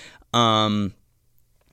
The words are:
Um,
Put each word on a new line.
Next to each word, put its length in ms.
Um, 600